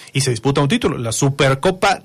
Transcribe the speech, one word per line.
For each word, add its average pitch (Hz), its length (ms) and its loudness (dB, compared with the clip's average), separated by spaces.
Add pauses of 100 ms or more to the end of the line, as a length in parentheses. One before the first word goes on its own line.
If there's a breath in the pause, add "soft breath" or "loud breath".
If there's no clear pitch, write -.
(140 loud breath)
y 135 80 0
se 131 80 0
disputa 139 320 0
un 143 60 2
título, 180 280 0
la 120 160 -6
Supercopa 147 920 0